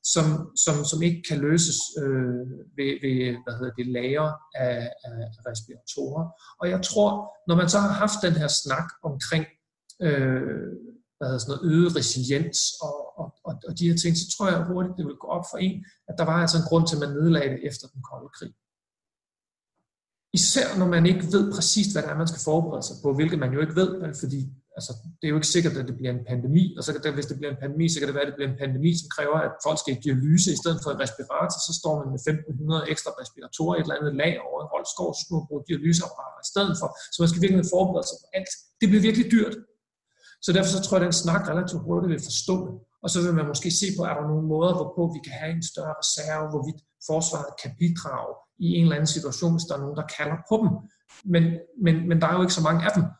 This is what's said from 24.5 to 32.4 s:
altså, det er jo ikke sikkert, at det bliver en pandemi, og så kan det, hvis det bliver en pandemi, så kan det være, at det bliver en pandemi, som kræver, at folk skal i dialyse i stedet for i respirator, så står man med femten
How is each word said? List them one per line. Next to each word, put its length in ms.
altså, 140
det 60
er 80
jo 80
ikke 140
sikkert, 260
at 80
det 100
bliver 180
en 140
pandemi, 320
og 80
så 80
kan 120
det, 120
hvis 140
det 80
bliver 140
en 100
pandemi, 260
så 100
kan 100
det 80
være, 100
at 40
det 80
bliver 140
en 100
pandemi, 360
som 160
kræver, 220
at 60
folk 160
skal 140
i 100
dialyse 500
i 60
stedet 220
for 120
i 80
respirator, 640
så 140
står 180
man 140
med 140
femten 320